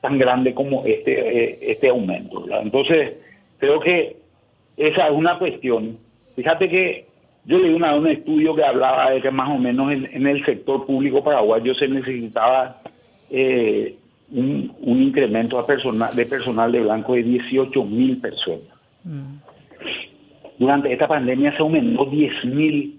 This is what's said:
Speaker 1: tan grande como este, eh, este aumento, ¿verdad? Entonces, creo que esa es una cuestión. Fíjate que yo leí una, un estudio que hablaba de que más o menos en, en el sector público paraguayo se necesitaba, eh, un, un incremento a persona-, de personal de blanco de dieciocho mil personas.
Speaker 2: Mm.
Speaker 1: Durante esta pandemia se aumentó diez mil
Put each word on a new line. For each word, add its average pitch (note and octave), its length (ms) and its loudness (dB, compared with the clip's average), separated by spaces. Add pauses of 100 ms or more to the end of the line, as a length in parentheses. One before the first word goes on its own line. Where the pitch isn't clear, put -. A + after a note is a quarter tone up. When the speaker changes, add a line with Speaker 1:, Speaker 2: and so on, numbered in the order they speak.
Speaker 1:
tan C#3 180 0
grande B2+ 340 2
como C#3 320 -2
este, A#2 680 0
eh, - 60 -18 (120)
este C3 180 2
aumento, F#2+ 520 -2
¿verdad? G#2 220 -4
Entonces, C3+ 500 0 (440)
creo C#3+ 220 2
que E3 380 -2 (600)
esa D#3 300 2
es D3+ 60 2
una E3 260 0
cuestión. B2 580 -4 (380)
Fíjate E3 340 0
que F3+ 380 -2 (380)
yo F3 120 2
leí F3 160 4
una, E3 220 2
un D3+ 120 2
estudio D#3 480 0
que D#3 80 2
hablaba C3 480 2
de C3 100 2
que C3 100 0
más C3 180 -2
o C#3+ 80 -2
menos B2+ 340 0
en, C3+ 200 -4
en C3+ 160 -2
el C#3 180 0
sector C3+ 400 -2
público C#3 380 0
paraguayo A#2 520 2
se D3 120 0
necesitaba, B2+ 920 -2 (480)
eh, B2 680 0 (360)
un, C3+ 500 -4
un B2 200 2
incremento B2 560 2
a A#2+ 80 -2
persona-, B2 460 0
de A#2+ 140 0
personal A#2+ 460 -2
de A#2+ 100 2
blanco A2 320 -2
de A#2+ 100 2
dieciocho B2+ 640 0
mil B2 320 0
personas. - 580 -8 (280)
Speaker 2:
Mm. C#3 320 -14 (1200)
Speaker 1:
Durante C#3 320 2
esta D3 160 0
pandemia C#3 460 0
se - 60 -8
aumentó C#3+ 460 2
diez D3 280 2 (100)
mil C#3+ 560 -2